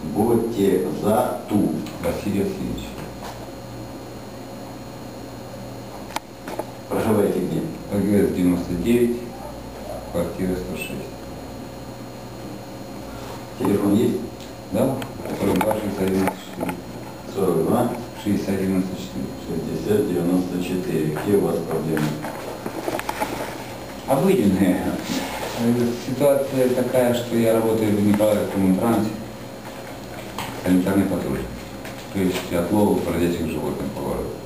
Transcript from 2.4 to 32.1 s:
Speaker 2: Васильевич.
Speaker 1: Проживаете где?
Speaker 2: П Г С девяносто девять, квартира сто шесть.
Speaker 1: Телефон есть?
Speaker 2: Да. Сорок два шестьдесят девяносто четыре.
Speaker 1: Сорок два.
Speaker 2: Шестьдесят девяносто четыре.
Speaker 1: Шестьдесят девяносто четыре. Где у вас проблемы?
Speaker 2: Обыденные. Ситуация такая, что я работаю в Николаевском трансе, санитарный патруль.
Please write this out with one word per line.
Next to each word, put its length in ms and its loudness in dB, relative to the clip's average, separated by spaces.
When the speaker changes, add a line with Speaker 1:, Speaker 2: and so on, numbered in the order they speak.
Speaker 2:
Васильевич. 420 -4
Speaker 1:
Проживаете 520 4
где? 200 0
Speaker 2:
П 80 0
Г 280 6
С 80 2
девяносто 380 4
девять, 340 4
квартира 440 0
сто 220 -6
шесть. 320 -6
Speaker 1:
Телефон 380 4
есть? 200 6
Speaker 2:
Да. 220 4
Сорок 200 2
два 160 2
шестьдесят 340 0
девяносто 280 2
четыре. 180 -4
Speaker 1:
Сорок 320 2
два. 240 4
Speaker 2:
Шестьдесят 340 2
девяносто 380 2
четыре. 300 -6
Speaker 1:
Шестьдесят 640 0
девяносто 560 2
четыре. 580 0
Где 140 4
у 60 8
вас 140 2
проблемы? 380 0
Speaker 2:
Обыденные. 720 6
Ситуация 640 4
такая, 420 4
что 240 0
я 160 6
работаю 420 4
в 120 4
Николаевском 680 4
трансе, 340 2
санитарный 400 4
патруль. 360 0